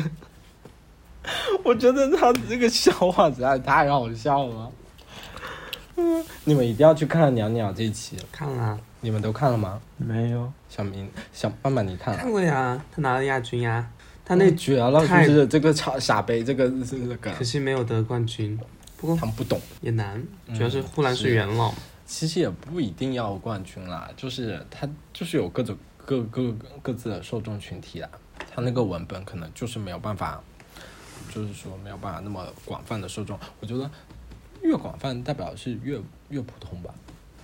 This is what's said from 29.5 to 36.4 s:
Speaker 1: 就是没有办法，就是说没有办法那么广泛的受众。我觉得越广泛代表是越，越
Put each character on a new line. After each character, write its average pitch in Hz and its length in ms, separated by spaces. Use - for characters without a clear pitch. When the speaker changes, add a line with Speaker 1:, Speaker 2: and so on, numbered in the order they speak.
Speaker 1:
就 123 120
是 110 120
没 98 120
有 85 80
办 104 180
法， - 260
就 107 160
是 101 60
说 95 320
没 101 60
有 95 80
办 98 120
法 82 140
那 104 60
么 92 160
广 - 180
泛 113 160
的 92 80
受 104 160
众。 98 160
我 104 60
觉 117 100
得 135 140
越 330 120
广 - 240
泛 123 240
代 143 120
表 92 200
是 113 280
越， 127 180
越 143 100